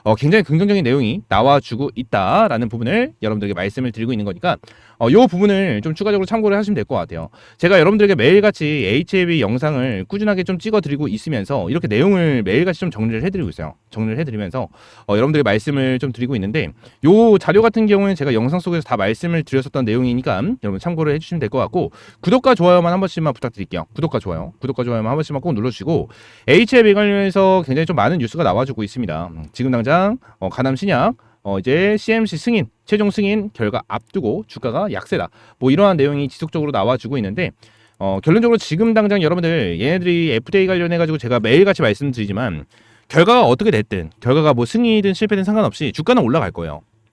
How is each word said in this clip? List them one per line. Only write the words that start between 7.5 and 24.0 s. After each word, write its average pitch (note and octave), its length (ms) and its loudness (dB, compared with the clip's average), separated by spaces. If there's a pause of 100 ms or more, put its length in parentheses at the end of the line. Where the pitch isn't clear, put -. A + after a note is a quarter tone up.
제가 F3+ 200 6
여러분들에게 G3+ 360 4
매일같이 F3 500 4
에이치에이비 D3+ 800 0
영상을 B2 680 -2
꾸준하게 G3+ 360 -2
좀 F#3 140 -4
찍어드리고 D3+ 500 -2
있으면서 C3+ 600 -4
이렇게 C#3 200 -4
내용을 D3+ 540 2
매일같이 D3 380 0
좀 F3+ 100 -4
정리를 A2+ 320 -4
해드리고 F3 280 -4
있어요. D2+ 240 -10 (160)
정리를 A2 280 -4
해드리면서, G#2 500 -6 (380)
어, G#2 80 -2
여러분들에게 C#3+ 280 2
말씀을 C3 560 0
좀 C3+ 140 -4
드리고 B2 240 -4
있는데 G2+ 320 -4 (360)
요 G#3 340 6
자료 G3 220 2
같은 A3 260 2
경우는 G3 280 2
제가 C#3+ 180 -2
영상 B2 280 0
속에서 E3+ 220 -4
다 - 140 -4
말씀을 C3 460 -2
드렸었던 C3+ 420 -2
내용이니까 A#2+ 580 0 (200)
여러분 G3 160 -4
참고를 D#3+ 360 -2
해주시면 D#3+ 260 -6
될 A2 100 -4
것 C3+ 80 -4
같고 A#2 340 -2 (280)
구독과 B3+ 340 4
좋아요만 F3 380 4
한 F3+ 80 -2
번씩만 D#3+ 340 -2
부탁드릴게요. F2+ 600 -8
구독과 C#3+ 260 -4